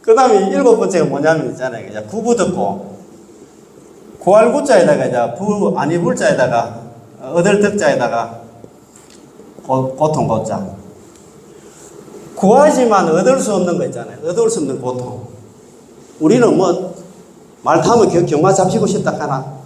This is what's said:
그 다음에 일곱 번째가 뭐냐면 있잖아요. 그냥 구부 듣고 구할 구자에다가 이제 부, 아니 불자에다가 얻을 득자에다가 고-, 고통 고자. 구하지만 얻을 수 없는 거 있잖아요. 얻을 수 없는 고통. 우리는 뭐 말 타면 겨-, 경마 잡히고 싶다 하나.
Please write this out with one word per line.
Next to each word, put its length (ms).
그 120
다음에 360
일곱 280
번째가 280
뭐냐면 460
있잖아요. 360
그냥 200
구부 280
듣고 600
구할 320
구자에다가 540
이제 320
부, 400
아니 200
불자에다가 840
얻을 280
득자에다가 760
고-, 300
고통 320
고자. 360
구하지만 720
얻을 320
수 160
없는 220
거 80
있잖아요. 320
얻을 220
수 100
없는 220
고통. 460
우리는 380
뭐 380
말 160
타면 280
겨-, 140
경마 300
잡히고 320
싶다 340
하나. 240